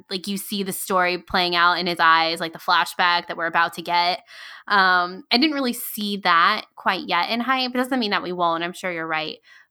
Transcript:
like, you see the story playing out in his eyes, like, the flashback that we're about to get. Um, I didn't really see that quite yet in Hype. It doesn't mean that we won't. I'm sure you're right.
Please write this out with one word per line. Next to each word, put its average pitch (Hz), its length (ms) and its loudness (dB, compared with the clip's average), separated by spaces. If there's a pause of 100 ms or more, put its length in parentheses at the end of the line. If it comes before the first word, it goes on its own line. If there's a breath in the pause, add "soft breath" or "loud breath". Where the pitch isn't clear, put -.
(100)
like, 190 160 -8
you 202 100 -4
see 196 280 -4
the 185 80 -6
story 180 440 0
playing 180 380 -2
out 175 240 4
in 175 80 -2
his 175 140 -2
eyes, 165 400 4
like, 165 120 -6
the 165 60 -14
flashback 175 720 0
that 165 80 -8
we're 165 100 -4
about 170 280 0
to 175 80 -10
get. 175 420 0 (420 loud breath)
Um, 185 640 2
I 233 80 4
didn't 302 160 2
really 262 180 -2
see 208 460 -6
that 185 460 4 (100)
quite 185 320 -4
yet 175 240 0
in 226 80 -2
Hype. 254 340 -2
It 254 60 -4
doesn't 254 220 -2
mean 208 100 -2
that 185 140 -2
we 180 80 -4
won't. 170 320 0
I'm 175 80 -6
sure 185 180 -8
you're 165 160 -6
right. 156 320 -4 (320 loud breath)